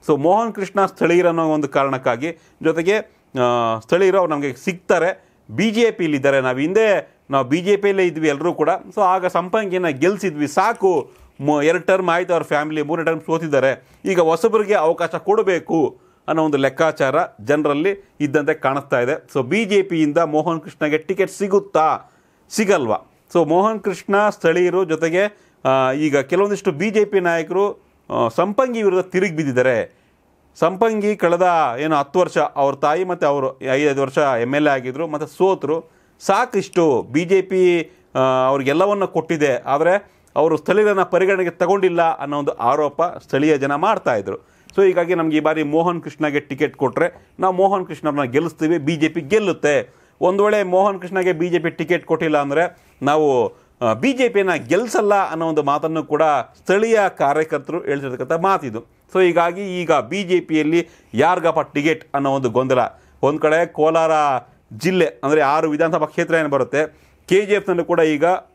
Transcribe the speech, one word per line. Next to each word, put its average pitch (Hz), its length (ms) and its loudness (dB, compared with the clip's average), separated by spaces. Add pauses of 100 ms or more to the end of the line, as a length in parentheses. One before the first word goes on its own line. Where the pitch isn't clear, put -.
So 151 100 2
ಮೋಹನ್ 202 340 0
ಕೃಷ್ಣ 196 340 -2
ಸ್ಥಳೀಯರನ್ನೋ 170 600 0
ಒಂದು 156 220 -2
ಕಾರಣಕ್ಕಾಗಿ, 135 640 -2 (300)
ಜೊತೆಗೆ, 165 360 0 (420)
ಆ, 120 380 0
ಸ್ಥಳೀಯರು 185 400 2
ಅವ್ರು 170 160 0
ನಮಗೆ 143 180 -6
ಸಿಗ್ತಾರೆ, 180 720 -2 (260)
ಬಿ 170 200 -2
ಜೆ 220 200 2
ಪಿಲಿದ್ದಾರೆ. 143 500 0
ನಾವು 127 180 -2
ಹಿಂದೆ 190 560 0 (160)
ನಾವು 135 140 0
ಬಿ 143 160 -2
ಜೆ 196 160 2
ಪಿಯಲ್ಲೇ 196 300 0
ಇದ್ವಿ 160 220 -2
ಎಲ್ಲರೂ 147 260 -2
ಕೂಡ. 151 140 0 (220)
So 208 100 -6
ಆಗ 185 260 2
ಸಂಪಂಗಿನ 180 640 -2
ಗೆಲ್ಸಿದ್ವಿ, 151 600 -2
ಸಾಕು, 190 600 0 (300)
ಮು-, 147 240 0
ಎರಡು 165 200 2
ಟರ್ಮ್ 185 240 2
ಆಯ್ತು 175 240 0
ಅವ್ರ 165 100 0
ಫ್ಯಾಮಿಲಿ, 151 400 -2
ಮೂರನೇ 160 220 -4
ಟರ್ಮ್ 160 220 -2
ಸೋತಿದ್ದಾರೆ, 143 600 0 (180)
ಈಗ 185 160 0
ಹೊಸಬರಿಗೆ 202 540 2
ಅವಕಾಶ 165 340 0
ಕೊಡಬೇಕು 175 920 0 (280)
ಅನ್ನೋ 160 160 0
ಒಂದು 147 120 0
ಲೆಕ್ಕಾಚಾರ 139 580 0 (300)
ಜನರಲ್ಲಿ 151 760 -2
ಇದ್ದಂತೆ 147 340 0
ಕಾಣಿಸ್ತಾ 135 460 -2
ಇದೆ. 131 340 -4
So 139 80 0
ಬಿ 180 220 -2
ಜೆ 196 180 2
ಪಿಯಿಂದ 160 360 0
ಮೋಹನ್ 156 420 -2
ಕೃಷ್ಣಗೆ 151 380 -4
ಟಿಕೆಟ್ 190 320 -2
ಸಿಗುತ್ತಾ, 190 680 0 (520)
ಸಿಗಲ್ವಾ? 170 460 0 (380)
So 165 140 4
ಮೋಹನ್ 196 320 2
ಕೃಷ್ಣ 202 480 0
ಸ್ಥಳೀಯರು, 175 560 2
ಜೊತೆಗೆ, 165 680 -2 (100)
ಆ, 131 280 2
ಈಗ 147 260 0
ಕೆಲವೊಂದಿಷ್ಟು 185 540 0
ಬಿ 170 180 -4
ಜೆ 208 140 2
ಪಿ 202 160 0
ನಾಯಕರು, 175 640 -2 (260)
ಆ, 120 180 0
ಸಂಪಂಗಿ 226 540 -2
ವಿರುದ್ಧ 185 260 0
ತಿರುಗಿ 185 280 -2
ಬಿದ್ದಿದ್ದಾರೆ. 127 600 -2 (640)
ಸಂಪಂಗಿ 208 580 0
ಕಳೆದ 170 600 0
ಏನು 156 180 -2
ಹತ್ತು 143 220 -2
ವರ್ಷ 170 200 0
ಅವ್ರ 139 360 0
ತಾಯಿ 151 300 -2
ಮತ್ತು 175 220 -4
ಅವರು 139 340 -2
ಐದೈದು 139 420 0
ವರ್ಷ 135 160 -2
ಎಮ್ 131 360 0
ಎಲ್ 151 120 2
ಎ 147 40 4
ಆಗಿದ್ರು, 135 360 -4
ಮತ್ತು 151 200 -8
ಸೋತರು. 165 640 -2 (300)
ಸಾಕಿಷ್ಟು 180 840 0
ಬಿ 120 220 -2
ಜೆ 185 180 2
ಪಿ, 180 480 0 (240)
ಆ, 131 340 2
ಅವ್ರಿಗೆಲ್ಲವನ್ನ 160 560 0
ಕೊಟ್ಟಿದೆ, 156 580 -2
ಆದ್ರೆ 165 520 0 (220)
ಅವರು 156 200 2
ಸ್ಥಳೀಯರನ್ನ 196 460 0
ಪರಿಗಣನೆಗೆ 185 480 0
ತಗೊಂಡಿಲ್ಲ 175 520 0
ಅನ್ನೋ 147 360 -2
ಒಂದು 143 180 -4
ಆರೋಪ 143 460 0
ಸ್ಥಳೀಯ 151 560 0
ಜನ 139 160 -2
ಮಾಡ್ತಾ 147 420 0
ಇದ್ರು. 98 200 -4 (400)
So 196 100 6
ಹೀಗಾಗಿ 175 280 2
ನಮ್ಗೆ 160 220 0
ಈ 156 40 4
ಬಾರಿ 156 220 0
ಮೋಹನ್ 165 400 0
ಕೃಷ್ಣಗೆ 147 380 -4
ಟಿಕೆಟ್ 147 360 -4
ಕೊಟ್ರೆ 143 500 -2 (140)
ನಾವು 185 140 0
ಮೋಹನ್ 190 320 0
ಕೃಷ್ಣವ್ರನ್ನ 147 440 -4
ಗೆಲ್ಲಿಸ್ತೀವಿ, 160 480 0
ಬಿ 151 180 -2
ಜೆ 156 120 0
ಪಿ 170 120 -4
ಗೆಲ್ಲುತ್ತೆ. 151 760 0 (260)
ಒಂದ್ 190 220 2
ವೇಳೆ 208 200 2
ಮೋಹನ್ 190 380 0
ಕೃಷ್ಣಗೆ 180 320 -2
ಬಿ 170 160 -2
ಜೆ 170 100 0
ಪಿ 160 120 -2
ಟಿಕೆಟ್ 165 360 -4
ಕೊಟ್ಟಿಲ್ಲ 160 320 0
ಅಂದ್ರೆ 143 640 -2
ನಾವು, 143 520 2 (280)
ಆ, 113 100 2
ಬಿ 160 200 0
ಜೆ 254 160 0
ಪಿಯನ್ನ 190 260 2
ಗೆಲ್ಸಲ್ಲ 202 760 0
ಅನ್ನೋ 165 180 -4
ಒಂದು 156 140 0
ಮಾತನ್ನು 151 400 -2
ಕೂಡ 147 200 0 (340)
ಸ್ಥಳೀಯ 220 420 0 (200)
ಕಾರ್ಯಕರ್ತರು 151 640 -2
ಹೇಳ್ತಿರ್ತಕ್ಕಂಥ 135 500 -6
ಮಾತಿದು. 160 480 -2
So - 440 -2
ಹೀಗಾಗಿ 180 580 0
ಈಗ 165 100 0
ಬಿ 143 300 -2
ಜೆ 180 180 2
ಪಿಯಲ್ಲಿ 160 480 0 (260)
ಯಾರಿಗಪ್ಪ 160 460 2
ಟಿಕೆಟ್ 147 440 -2 (100)
ಅನ್ನೋ 139 160 -2
ಒಂದು 135 200 -2
ಗೊಂದಲ. 127 280 0 (440)
ಒಂದ್ 143 180 0
ಕಡೆ 160 260 2
ಕೋಲಾರ 160 440 0 (680)
ಜಿಲ್ಲೆ 175 280 0
ಅಂದ್ರೆ 147 340 0
ಆರು 151 300 2
ವಿಧಾನಸಭಾ 156 360 0
ಕ್ಷೇತ್ರ 165 280 -2
ಏನು 156 140 0
ಬರುತ್ತೆ, 139 380 0 (420)
ಕೆ 202 180 2
ಜಿ 190 60 0
ಎಫ್ನಲ್ಲೂ 185 320 -2
ಕೂಡ 170 160 0
ಈಗ 156 240 2 (300)